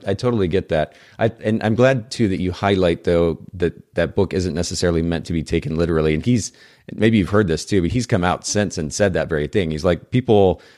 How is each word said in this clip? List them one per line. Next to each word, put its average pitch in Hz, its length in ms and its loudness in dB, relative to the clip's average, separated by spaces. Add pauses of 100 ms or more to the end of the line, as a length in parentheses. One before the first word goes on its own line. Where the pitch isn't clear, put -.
I 98 100 -2
totally 113 340 0
get 90 200 0
that. 78 260 0 (260)
I, 113 100 2 (140)
and 107 180 0
I'm 107 140 0
glad 123 340 2
too 117 180 0
that 92 120 -2
you 90 100 -2
highlight, 92 540 0
though, 85 340 2 (140)
that 90 420 -6
that 85 220 -2
book 92 180 0
isn't 90 200 -2
necessarily 85 460 -2
meant 82 260 -2
to 87 60 -6
be 80 120 -2
taken 80 320 -4
literally. 80 360 0
And 78 140 -2
he's, 120 240 0 (420)
maybe 113 260 2
you've 87 100 0
heard 104 180 2
this 80 180 -2
too, 98 180 0
but 82 100 0
he's 120 140 -2
come 90 180 0
out 87 200 -2
since 104 340 -2
and 76 140 -6
said 101 200 0
that 80 160 -2
very 76 180 -2
thing. 85 240 -2
He's 78 140 -4
like, 87 260 -2
people, 104 500 4 (180)